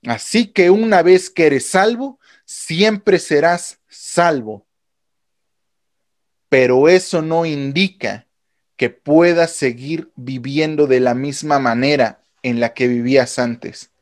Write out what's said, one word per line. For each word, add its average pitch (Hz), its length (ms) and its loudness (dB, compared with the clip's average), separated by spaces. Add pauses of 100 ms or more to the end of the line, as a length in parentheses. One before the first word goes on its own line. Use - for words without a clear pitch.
Así 156 420 -2
que 180 240 4
una 208 320 4
vez 185 260 4
que 160 160 0
eres 139 220 0
salvo, 240 520 -2 (240)
siempre 196 760 -2
serás 165 680 -2
salvo. 127 760 -4 (1800)
Pero 131 400 4
eso 180 320 2
no 165 240 -2
indica 143 800 -4 (480)
que 120 140 -2
puedas 165 600 2
seguir 139 640 -6
viviendo 139 720 -2
de 127 120 4
la 123 140 0
misma 143 460 -4
manera 127 580 0 (260)
en 120 160 -4
la 117 140 -2
que 127 140 -2
vivías 123 500 0
antes. 120 540 -8 (100)